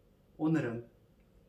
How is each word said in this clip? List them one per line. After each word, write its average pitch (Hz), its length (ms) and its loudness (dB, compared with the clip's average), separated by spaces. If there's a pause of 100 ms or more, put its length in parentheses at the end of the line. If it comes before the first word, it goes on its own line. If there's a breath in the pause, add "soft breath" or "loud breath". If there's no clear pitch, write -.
(380)
오늘은 131 480 0 (640)